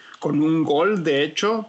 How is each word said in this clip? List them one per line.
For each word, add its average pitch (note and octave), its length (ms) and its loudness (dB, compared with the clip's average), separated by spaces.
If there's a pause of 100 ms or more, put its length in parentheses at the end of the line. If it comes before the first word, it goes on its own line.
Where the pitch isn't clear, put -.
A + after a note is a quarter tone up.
(200)
con D3+ 220 -2
un D#3+ 220 2
gol. E3 400 2
De D3 200 2
hecho, G3+ 440 -2